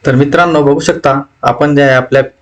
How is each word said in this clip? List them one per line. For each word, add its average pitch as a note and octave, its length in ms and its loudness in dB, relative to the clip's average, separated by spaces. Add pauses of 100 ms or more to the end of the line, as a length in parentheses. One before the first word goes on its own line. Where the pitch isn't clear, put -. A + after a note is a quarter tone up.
तर B2+ 120 0
मित्रांनो D3+ 480 2
बघू C#3+ 180 2
शकता C#3+ 400 -2 (220)
आपण C#3+ 320 0
ज्या C#3 220 2
आपल्या B2+ 260 0 (180)